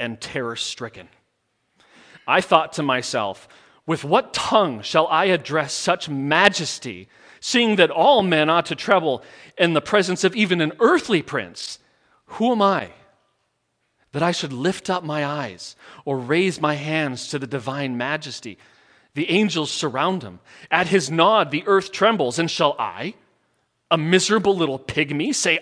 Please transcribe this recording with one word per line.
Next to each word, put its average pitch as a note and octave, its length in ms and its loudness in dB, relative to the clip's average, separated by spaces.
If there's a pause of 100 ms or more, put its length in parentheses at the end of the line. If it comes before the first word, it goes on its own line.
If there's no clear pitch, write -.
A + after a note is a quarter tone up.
and A#2 200 -8
terror-stricken." A#2 880 -10 (1160)
I D3+ 140 4
thought D#3+ 340 2
to D#3 100 -4
myself, B2 640 -2 (380)
'With D#3+ 180 -2
what F#3 280 0
tongue D#3+ 500 0
shall D#3+ 260 2
I E3 160 2
address D#3 480 0
such - 360 -2
majesty, C#3+ 1000 0 (320)
seeing A#3 340 2
that E3+ 160 6
all G#3 320 4
men D#3+ 260 2
ought E3 180 2
to D#3 100 -6
tremble D#3+ 480 2 (340)
in E3+ 140 4
the D3+ 80 2
presence F#3 420 0
of F#3 140 2
even F3+ 240 2
an D#3 180 0
earthly A#3+ 440 2
prince? - 580 -10 (460)
Who A#3+ 260 0
am G#3+ 100 2
I D#3+ 300 0 (1200)
that D3 100 -2
I F3 80 2
should E3 220 -4
lift D3 360 -4
up F3+ 140 -2
my D3+ 220 -4
eyes C#3+ 500 -8 (300)
or C#3 140 -4
raise D#3+ 420 0
my D3+ 140 2
hands D3 540 -4
to D3+ 120 -6
the C3 80 -8
divine C3 480 -6
majesty? C3 640 -6 (560)
The D#3+ 160 -4
angels E3 420 0
surround D#3 500 -2
him. F#2 160 -16 (320)
At F3 160 2
his D#3+ 240 0
nod, E3+ 400 4
the D3+ 160 -4
earth G3 240 2
trembles. F3+ 480 0
And E3 100 0
shall D3+ 300 0
I, A2+ 360 -8 (760)
a E3 80 4
miserable F#3 580 2
little D3 220 0
pygmy, D3 560 -4
say, D#3+ 280 0